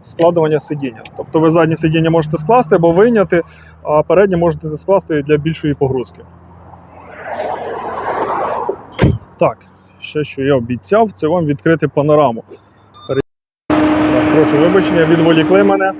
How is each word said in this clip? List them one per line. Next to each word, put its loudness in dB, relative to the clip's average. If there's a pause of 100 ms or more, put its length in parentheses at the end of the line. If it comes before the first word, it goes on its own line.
складування 0
сидіння. -8 (140)
Тобто -4
ви 4
заднє 2
сидіння 0
можете 0
скласти 2
або 4
вийняти, 2 (420)
а 0
переднє 2
можете -2
скласти -2
для 2
більшої -4
погрузки. -4 (3250)
Так, 0 (420)
ще -8
що -8
я 2
обіцяв, -2
це -6
вам 0
відкрити -2
панораму. 2 (1300)
Так, 2
прошу 4
вибачення, 2
відволікли 2
мене. 0